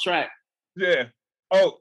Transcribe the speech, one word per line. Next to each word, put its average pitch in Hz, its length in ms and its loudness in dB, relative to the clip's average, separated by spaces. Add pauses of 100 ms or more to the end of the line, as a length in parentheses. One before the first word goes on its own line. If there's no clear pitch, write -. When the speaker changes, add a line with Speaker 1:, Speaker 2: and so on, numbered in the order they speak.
Speaker 1:
track. 170 280 -4 (460)
Speaker 2:
Yeah. 175 280 0 (460)
Oh, 196 300 2